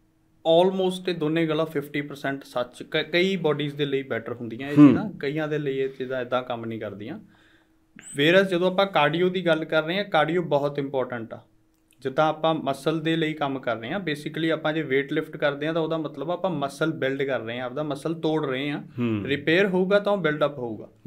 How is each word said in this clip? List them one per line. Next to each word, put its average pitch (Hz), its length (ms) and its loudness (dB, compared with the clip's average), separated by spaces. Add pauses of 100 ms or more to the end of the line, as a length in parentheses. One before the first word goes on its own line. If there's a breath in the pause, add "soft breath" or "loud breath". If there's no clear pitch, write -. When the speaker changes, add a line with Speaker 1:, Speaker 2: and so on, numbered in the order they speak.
(600)
Speaker 1:
Almost 185 480 0
ਇਹ 175 40 -2
ਦੋਨੇ 160 340 0
ਗੱਲਾਂ 156 180 0
ਫਿਫਟੀ 147 360 -4
ਪਰਸੈਂਟ 139 420 -6
ਸੱਚ, - 400 -8
ਕ-, 156 280 -4
ਕਈ 185 240 2
ਬਾਡੀਜ਼ 147 400 -2
ਦੇ 147 100 0
ਲਈ 139 180 -2
ਬੈਟਰ 120 300 -6
ਹੁੰਦੀਆਂ 120 360 -8
ਇਹ 147 80 4
Speaker 2:
ਹੂੰ। 147 100 12
Speaker 1:
ਚੀਜ਼ਾਂ, 180 320 6
ਕਈਆਂ 151 280 -2
ਦੇ 151 100 -2
ਲਈ 139 200 -2
ਇਹ 135 120 -2
ਚੀਜ਼ਾਂ 131 320 -6
ਏਦਾਂ 127 220 -2
ਕੰਮ 120 220 -6
ਨਹੀਂ 110 140 -6
ਕਰਦੀਆਂ। 107 400 -10 (760)
Whereas 175 520 4
ਜਦੋਂ 180 180 2
ਆਪਾਂ 185 180 2
ਕਾਰਡੀਓ 165 440 2
ਦੀ 185 160 -4
ਗੱਲ 160 200 2
ਕਰ 156 180 0
ਰਹੇ 170 140 -2
ਹਾਂ, 202 80 -2
ਕਾਰਡੀਓ 165 360 2
ਬਹੁਤ 147 380 0
ਇੰਪੋਰਟੈਂਟ 123 540 -4
ਆ। 117 80 -14 (580)
ਜਿੱਦਾਂ 139 280 0
ਆਪਾਂ 156 280 0
ਮਸਲ 156 440 -2
ਦੇ 165 160 0
ਲਈ 160 180 0
ਕੰਮ 139 260 -2
ਕਰ 123 160 -2
ਰਹੇ 113 160 -8
ਹਾਂ, 196 80 -4
basically 160 540 -4
ਆਪਾਂ 156 200 -2
ਜੇ 160 80 -2
weight 139 320 0
lift 151 240 -4
ਕਰਦੇ 147 300 0
ਹਾਂ 165 60 -2
ਤਾਂ 165 80 0
ਉਹਦਾ 160 160 -2
ਮਤਲਬ 156 340 -6
ਆਪਾਂ 180 200 -2
ਮਸਲ 147 400 -2
ਬਿਲਡ 135 320 -2
ਕਰ 135 160 0
ਰਹੇ 117 200 -6
ਹਾਂ, 127 60 -4
ਆਪਦਾ 127 180 -6
ਮਸਲ 147 300 -4
ਤੋੜ 156 320 0
ਰਹੇ 135 240 -2
ਹਾਂ। 156 140 -6 (160)
Speaker 2:
ਹੂੰ। 113 260 0
Speaker 1:
ਰਿਪੇਅਰ 160 420 2
ਹੋਊਗਾ 185 320 2
ਤਾਂ 202 140 2
ਉਹ 202 40 2
ਬਿਲਡ 151 280 0
ਅਪ 147 120 -4
ਹੋਊਗਾ। 117 320 -8 (180)